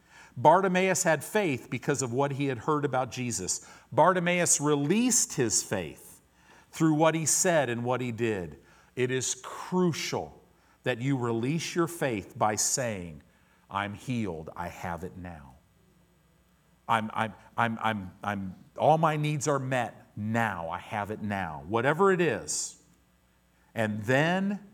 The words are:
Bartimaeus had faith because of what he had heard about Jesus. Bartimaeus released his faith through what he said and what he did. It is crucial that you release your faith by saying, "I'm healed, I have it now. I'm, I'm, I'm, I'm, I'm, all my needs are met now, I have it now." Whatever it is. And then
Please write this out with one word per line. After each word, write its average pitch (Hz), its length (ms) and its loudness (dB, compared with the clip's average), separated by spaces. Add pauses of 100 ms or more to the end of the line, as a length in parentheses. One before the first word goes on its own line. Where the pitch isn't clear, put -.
(360)
Bartimaeus 185 680 6
had 156 200 2
faith 180 460 -2
because 135 320 -2
of 127 100 -2
what 139 200 0
he 139 160 -2
had 131 100 -2
heard 147 260 0
about 131 280 -2
Jesus. 107 540 -6 (260)
Bartimaeus 175 680 4
released 151 720 2
his 117 280 2
faith - 580 -8 (520)
through 160 240 4
what 160 180 6
he 160 140 -2
said 156 420 2
and 120 140 -2
what 123 180 0
he 123 100 -4
did. 107 480 -2 (360)
It 123 160 0
is 127 240 -4
crucial - 1080 -4 (380)
that 127 180 -2
you 135 160 0
release 120 600 -2
your 170 120 2
faith 127 500 -4
by 110 180 2
saying, 95 640 -4 (480)
"I'm 101 240 -4
healed, 95 600 -6
I 87 140 -8
have 85 340 -8
it 87 120 -12
now. 82 360 -16 (1400)
I'm, 110 260 2
I'm, 107 200 -2 (220)
I'm, 113 260 0
I'm, 101 300 -2 (120)
I'm, 98 320 -4 (220)
all 135 200 4
my 156 180 2
needs 151 320 -2
are 143 120 2
met 127 580 -4
now, 104 520 -2
I 90 100 -6
have 101 320 -6
it 110 100 -8
now." 92 460 -4
Whatever 147 440 4
it 180 80 2
is. 117 580 -2 (1000)
And 107 280 -2
then 175 560 0 (140)